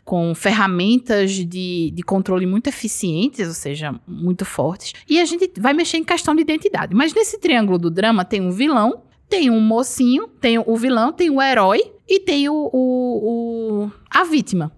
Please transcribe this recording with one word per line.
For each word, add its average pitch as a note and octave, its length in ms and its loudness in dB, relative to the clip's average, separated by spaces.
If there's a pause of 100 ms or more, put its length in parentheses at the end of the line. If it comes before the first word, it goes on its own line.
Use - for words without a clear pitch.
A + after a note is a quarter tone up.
com E3+ 300 -2
ferramentas G3+ 960 0
de, F3+ 640 -4
de F3 80 -8
controle F#3+ 420 0
muito G3 220 0
eficientes, G3+ 800 -4
ou E3 80 -8
seja, D3 400 -8 (120)
muito F3+ 380 -4
fortes. - 500 -4 (140)
E D#4 120 2
a F4 40 2
gente E4+ 240 -2 (100)
vai B3 140 2
mexer E4 240 0
em D#4+ 80 -2
questão E4 300 0
de D#4+ 80 4
identidade. D#4 500 -2
Mas C#4+ 220 2
nesse A4 240 0
triângulo A3 400 2
do E3+ 100 0
drama G3 360 2
tem G3+ 160 -2
um F#3 100 0
vilão, B3 520 2 (260)
tem F4 200 2
um A3+ 120 4
mocinho, B3 640 2 (140)
tem A3+ 180 2
o A3+ 180 0
vilão, A#3+ 360 2
tem E4+ 180 0
o C4+ 100 2
herói B3 520 2 (140)
e F#4+ 120 4
tem D4 300 0
o, D4+ 220 -2
o, A#3 1120 -2
o, G#3 60 -6 (200)
a E4 140 2
vítima. G3 540 -2